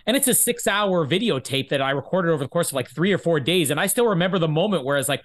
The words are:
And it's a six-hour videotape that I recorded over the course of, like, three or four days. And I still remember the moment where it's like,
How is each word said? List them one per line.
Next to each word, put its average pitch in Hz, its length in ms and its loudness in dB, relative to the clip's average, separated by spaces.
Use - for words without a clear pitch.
And 240 100 2
it's 254 100 0
a 240 60 2
six-hour 202 720 0
videotape 139 640 -2
that 143 120 0
I 135 100 0
recorded 165 400 -2
over 147 120 0
the 127 60 -8
course 170 200 -2
of, - 40 -10
like, 127 160 -4
three 185 220 0
or 175 80 2
four 165 200 0
days. 160 300 0
And 147 100 0
I 190 60 0
still 240 220 2
remember 185 320 2
the 160 80 0
moment 160 380 0
where 143 120 0
it's 135 120 -2
like, 135 160 -2